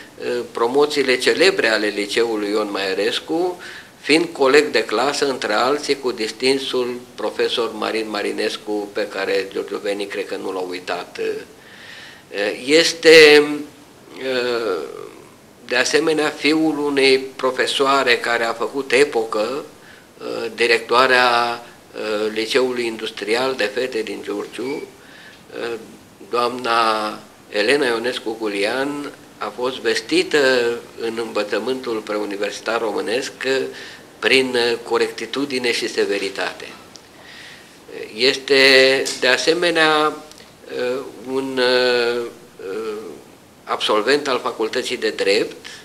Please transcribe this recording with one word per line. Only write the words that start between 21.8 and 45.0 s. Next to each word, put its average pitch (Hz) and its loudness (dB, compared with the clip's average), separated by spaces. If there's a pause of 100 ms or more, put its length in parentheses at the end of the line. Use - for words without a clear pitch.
Liceului 120 0
Industrial 110 -2
de 104 -2
Fete 113 -4
din 101 -8
Giurgiu, 107 -8 (1500)
doamna 117 0 (300)
Elena 131 2
Ionescu 113 -2
Gulian, 120 -4 (260)
a 107 -8
fost 127 -4
vestită 123 2 (260)
în 113 -4
învățământul 113 -4
preuniversitar 104 -4
românesc 104 -4 (880)
prin 127 2 (260)
corectitudine 117 -2
și 113 -2
severitate. 98 -2 (1500)
Este, 135 6 (160)
de 131 2
asemenea, 156 2 (1200)
un, 135 -2 (2000)
absolvent 117 0
al 123 0
Facultății 117 -4
de 110 -2